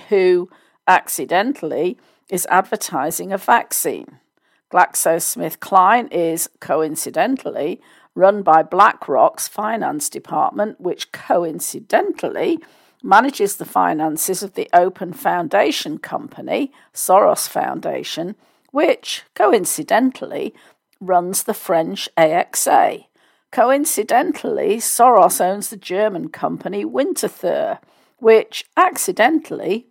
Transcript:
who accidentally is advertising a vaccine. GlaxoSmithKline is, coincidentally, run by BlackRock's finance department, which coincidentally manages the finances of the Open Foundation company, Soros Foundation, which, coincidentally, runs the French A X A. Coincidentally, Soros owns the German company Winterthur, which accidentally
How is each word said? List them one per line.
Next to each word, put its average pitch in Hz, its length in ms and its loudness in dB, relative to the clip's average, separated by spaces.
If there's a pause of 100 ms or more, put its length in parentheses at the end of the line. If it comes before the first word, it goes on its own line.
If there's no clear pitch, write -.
who 185 400 2 (380)
accidentally 175 1120 0 (320)
is 180 200 -6
advertising 175 840 -2
a 196 60 -2
vaccine. - 840 -4 (520)
GlaxoSmithKline 180 1400 0
is, 165 380 -2 (100)
coincidentally, 160 1200 -4 (360)
run 196 280 4
by 160 200 6
BlackRock's - 840 2
finance 196 600 -6
department, - 720 -4
which - 300 -6
coincidentally 180 1500 -2 (420)
manages 208 560 2
the 165 80 -10
finances 170 760 -2
of 196 120 -10
the - 180 -6
Open 180 400 2
Foundation 175 840 -2
company, - 720 -8 (220)
Soros 185 560 2
Foundation, - 840 -6 (360)
which, - 520 -2 (120)
coincidentally, 233 1160 0 (480)
runs 180 420 0
the 214 100 -6
French 170 540 -4 (100)
A 160 140 4
X - 340 -2
A. - 420 2 (440)
Coincidentally, 240 1300 0
Soros 226 640 4
owns 190 280 -2
the 226 60 -14
German 180 540 -4
company 175 560 -6
Winterthur, - 920 -4 (400)
which 220 440 4 (140)
accidentally 233 1120 0